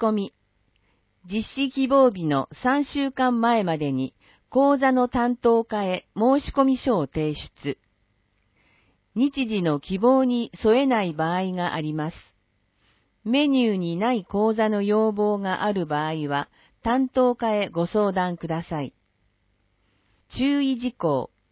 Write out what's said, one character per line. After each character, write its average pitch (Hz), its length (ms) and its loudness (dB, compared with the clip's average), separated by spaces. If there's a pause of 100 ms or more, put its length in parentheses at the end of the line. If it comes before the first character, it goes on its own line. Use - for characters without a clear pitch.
込 220 120 0
み、 208 220 -4 (960)
実 214 120 -2
施 269 280 -4
希 269 180 -2
望 262 220 6
日 185 140 -4
の 143 240 0 (140)
三 269 240 2
週 277 260 -4
間 247 300 0
前 233 200 2
ま 170 140 0
で 147 160 -2
に 131 220 -4 (340)
講 277 300 4
座 262 140 2
の 254 160 2
担 240 280 -2
当 233 280 4
課 208 200 -4
へ 185 220 -4 (100)
申 262 240 4
し - 120 -6
込 269 120 2
み 269 140 2
書 233 200 0
を 147 80 0
提 151 280 -2
出。 - 440 -10 (1400)
日 269 320 0
時 214 160 -2
の 151 180 0
希 185 180 -6
望 262 260 4
に 247 260 -2 (120)
添 233 200 4
え 277 40 0
な 233 160 2
い 175 100 -4
場 160 220 -2
合 185 140 -2
が 180 260 -4
あ 156 60 -4
り 151 120 -6
ま 156 200 -4
す。 - 40 -20 (1080)
メ 277 240 2
ニ 269 180 2
ュ 220 60 2
ー 196 40 -2
に 170 200 -2
な 220 160 0
い 214 120 -2
講 214 300 0
座 214 160 0
の 214 100 0
要 214 320 2
望 208 260 0
が 190 260 -4
あ 208 80 0
る 185 140 -2
場 151 200 -2
合 156 220 -4
は、 143 200 -4 (360)
担 254 240 0
当 254 260 2
課 226 180 -2
へ 208 160 -2
ご 170 180 -2
相 208 260 0
談 180 240 -2
く 170 100 -10
だ 165 160 -4
さ 156 200 -6
い。 131 120 -10 (1400)
注 285 240 2
意 269 160 -2
事 240 140 -6
項。 143 380 -2 (220)